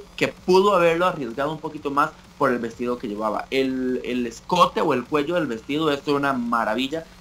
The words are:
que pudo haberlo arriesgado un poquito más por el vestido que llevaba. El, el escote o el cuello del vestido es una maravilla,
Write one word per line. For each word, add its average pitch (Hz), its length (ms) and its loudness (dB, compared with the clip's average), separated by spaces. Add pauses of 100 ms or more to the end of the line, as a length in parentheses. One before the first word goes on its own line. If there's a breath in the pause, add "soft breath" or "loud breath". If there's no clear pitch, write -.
(180)
que - 120 0
pudo 190 460 4
haberlo 170 300 4
arriesgado 143 460 -2
un 156 80 -8
poquito 151 320 -8
más 147 180 2 (300)
por 139 100 4
el 120 80 2
vestido 120 400 -4
que 123 100 -8
llevaba. 104 440 -2
El, 131 540 0
el 123 200 -2
escote 175 560 0
o 160 140 2
el 123 100 -2
cuello 151 300 -2
del 170 100 0
vestido 139 460 -2
es 139 160 -4
una 143 260 2
maravilla, 120 720 -2 (160)